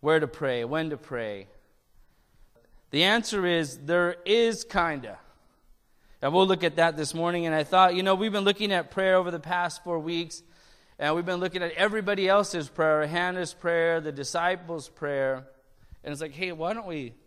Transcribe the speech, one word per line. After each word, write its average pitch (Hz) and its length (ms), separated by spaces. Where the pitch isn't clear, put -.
where 156 200
to 147 80
pray, 123 360
when 156 260
to 147 60
pray? 107 520
The 151 140
answer 208 400
is 160 360
there 175 440
is 226 400
kinda. 147 540
And 139 100
we'll 190 140
look 180 180
at 156 120
that 165 200
this 151 180
morning. 170 300
And 160 100
I 156 80
thought, 185 320
you 185 80
know, 190 120
we've 202 180
been 202 120
looking 202 280
at 175 180
prayer 190 260
over 180 140
the 170 80
past 175 460
four 170 140
weeks, 165 440
and 151 160
we've 175 120
been 180 120
looking 180 240
at 170 100
everybody 196 560
else's 190 400
prayer, 156 380
Hannah's 180 460
prayer, 165 480
the 151 100
disciples' 170 800
prayer. 135 560
And - 100
it's 147 100
like, 151 100
hey, 180 180
why 165 220
don't 220 140
we 143 260